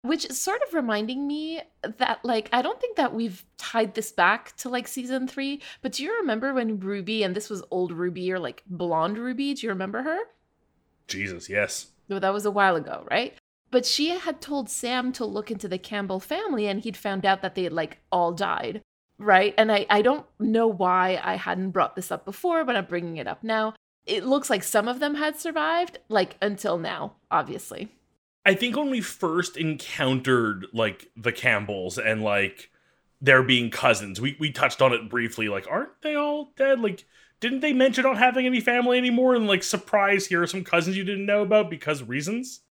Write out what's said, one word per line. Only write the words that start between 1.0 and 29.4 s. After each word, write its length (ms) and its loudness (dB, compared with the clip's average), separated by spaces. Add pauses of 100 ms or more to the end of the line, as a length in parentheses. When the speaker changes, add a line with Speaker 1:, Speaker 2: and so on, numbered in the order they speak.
Speaker 1:
me 360 -6 (200)
that, 420 -2
like, 280 -2
I 100 2
don't 180 -4
think 160 -4
that 160 2
we've 320 -6 (140)
tied 360 -2
this 180 -6
back 460 2
to, 100 -10
like, 180 -4
season 400 -4
three, 340 -6 (220)
but 100 -4
do 120 -6
you 160 -2
remember 340 -2
when 240 -2
Ruby, 460 -2
and 100 -2
this 160 -6
was 220 -8
old 180 0
Ruby 400 -4
or, 80 -2
like, 300 -8
blonde 500 -2
Ruby, 360 -4
do 120 -8
you 60 -2
remember 300 -6
her? 160 -4 (920)
Speaker 2:
Jesus, 400 -6
yes. 400 -2 (200)
Speaker 1:
No, 120 -4
that 120 2
was 140 -2
a 60 0
while 240 4
ago, 340 -6
right? 240 0 (380)
But 120 4
she 260 0
had 300 -4
told 300 -6
Sam 440 -4
to 100 -4
look 260 -6
into 160 -8
the 120 -4
Campbell 420 -4
family, 480 -2
and 120 -2
he'd 160 -8
found 300 -4
out 160 2
that 140 -6
they 80 -2
had, 80 -2
like, 260 -4 (140)
all 180 2
died, 520 -4 (360)
right? 400 6
And 140 6
I, 180 2
I 120 6
don't 240 2 (120)
know 300 4
why 520 2
I 140 -2
hadn't 380 -4
brought 240 2
this 160 -6
up 120 -8
before, 400 0
but 120 0
I'm 80 0
bringing 320 -6
it 100 -8
up 160 -8
now. 320 -2 (300)
It 200 -2
looks 260 2
like 120 2
some 240 2
of 140 -4
them 160 0
had 200 -2
survived, 640 -2 (100)
like, 320 2
until 380 -2
now, 380 -8 (120)
obviously. 600 -4 (560)
Speaker 2:
I 100 6
think 220 -2
when 140 0
we 100 -2
first 560 -4